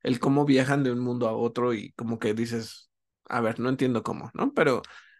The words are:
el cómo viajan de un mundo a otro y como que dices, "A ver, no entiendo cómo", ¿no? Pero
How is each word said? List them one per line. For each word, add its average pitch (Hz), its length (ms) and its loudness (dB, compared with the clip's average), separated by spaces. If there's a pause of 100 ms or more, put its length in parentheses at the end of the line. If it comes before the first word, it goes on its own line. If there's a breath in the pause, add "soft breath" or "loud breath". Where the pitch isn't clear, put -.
el 123 180 0
cómo 139 260 4
viajan 139 380 4
de 127 80 2
un 120 80 -2
mundo 123 280 -2
a 110 80 -2
otro 117 380 0
y 101 200 -8
como 113 260 -6
que 107 140 0
dices, 117 560 -6 (400)
"A 120 120 -2
ver, 113 180 -2
no 120 100 0
entiendo 127 340 0
cómo", - 300 -8
¿no? 285 200 -2
Pero 139 280 2 (380 loud breath)